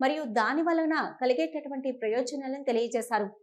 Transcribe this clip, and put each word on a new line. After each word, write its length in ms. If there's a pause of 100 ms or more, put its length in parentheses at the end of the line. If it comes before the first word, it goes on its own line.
మరియు 220
దాని 380
వలన 600
కలిగేటటువంటి 680
ప్రయోజనాలను 720
తెలియజేశారు. 680 (140)